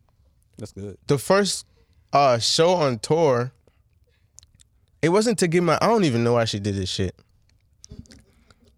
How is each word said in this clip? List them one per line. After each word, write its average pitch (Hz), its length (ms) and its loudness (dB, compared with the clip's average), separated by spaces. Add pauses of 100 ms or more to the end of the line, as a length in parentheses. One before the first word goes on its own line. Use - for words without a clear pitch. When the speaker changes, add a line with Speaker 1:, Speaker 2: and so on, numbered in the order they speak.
(580)
Speaker 1:
That's 107 140 -14
good. 98 340 -14
Speaker 2:
The 143 140 0
first, 190 480 0 (440)
uh, 135 280 2
show 165 340 2
on 139 240 0
tour, 131 540 0 (1500)
it 160 60 2
wasn't 214 300 2
to 185 80 2
get 175 140 2
my, 160 180 2
I - 80 0
don't 214 180 2
even 117 180 0
know 117 100 2
why 117 120 2
she 107 140 -6
did 101 160 -4
this 95 140 -4
shit. - 240 -4 (1600)